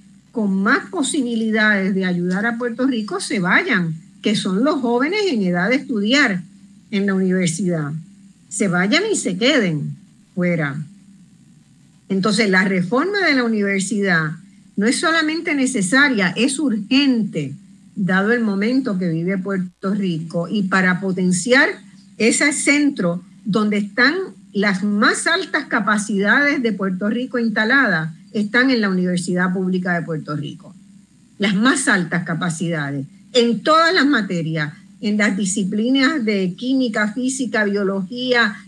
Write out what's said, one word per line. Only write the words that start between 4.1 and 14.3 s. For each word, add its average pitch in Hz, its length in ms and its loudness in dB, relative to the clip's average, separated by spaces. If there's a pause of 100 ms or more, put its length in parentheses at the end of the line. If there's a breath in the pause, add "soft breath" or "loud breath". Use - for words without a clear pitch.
que 208 120 0
son 202 300 0
los 302 160 2
jóvenes 254 400 0 (100)
en 220 120 0
edad 175 260 0
de 254 80 2
estudiar 233 640 0 (480)
en 202 160 0
la 196 80 0
universidad. 180 800 0 (560)
Se - 180 -2
vayan 196 460 0
y 320 40 0
se 185 200 -4
queden 180 600 0 (380)
fuera. 165 420 -2 (1300)
Entonces, 202 420 2
la - 140 4
reforma 247 560 0
de 311 140 2
la 254 100 2
universidad 196 880 0 (440 loud breath)